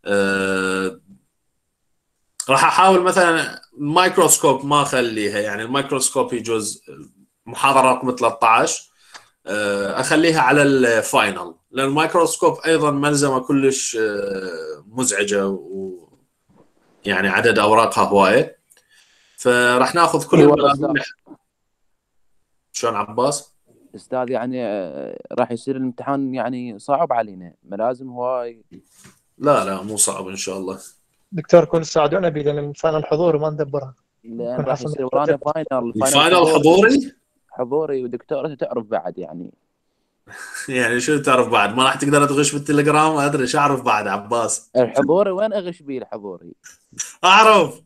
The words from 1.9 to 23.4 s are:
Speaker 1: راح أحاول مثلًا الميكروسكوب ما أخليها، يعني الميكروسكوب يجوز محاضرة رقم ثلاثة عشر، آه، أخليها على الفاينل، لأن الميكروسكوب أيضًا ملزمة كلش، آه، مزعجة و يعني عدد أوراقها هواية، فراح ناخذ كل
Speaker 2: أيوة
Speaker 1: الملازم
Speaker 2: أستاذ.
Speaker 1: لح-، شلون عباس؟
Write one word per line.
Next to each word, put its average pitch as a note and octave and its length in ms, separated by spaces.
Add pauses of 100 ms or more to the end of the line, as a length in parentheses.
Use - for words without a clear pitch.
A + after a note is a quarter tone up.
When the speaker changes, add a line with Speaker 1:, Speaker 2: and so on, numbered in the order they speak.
Speaker 1:
راح C3+ 140
أحاول F3+ 380
مثلًا F3 600 (160)
الميكروسكوب D#3 880
ما C#3+ 180
أخليها، A2 580
يعني G#2 220
الميكروسكوب C3 720
يجوز A2+ 500 (640)
محاضرة C3 460
رقم B2+ 240
ثلاثة A#2 300
عشر، A#2+ 440 (560)
آه، G2+ 540
أخليها D#3+ 400
على C3 220
الفاينل، A2 920 (160)
لأن C3+ 180
الميكروسكوب D#3+ 800
أيضًا D3+ 240
ملزمة C#3+ 480
كلش، C3+ 640
آه، F#2+ 840
مزعجة G2+ 600
و F#2+ 600 (960)
يعني G2 240
عدد G#2+ 300
أوراقها A2 460
هواية، G2+ 540 (760)
فراح B2 580
ناخذ D#3+ 340
كل E3 100
Speaker 2:
أيوة D3 160
Speaker 1:
الملازم C#3+ 300
Speaker 2:
أستاذ. - 180
Speaker 1:
لح-، - 320 (1400)
شلون A#2 240
عباس؟ A2+ 580 (400)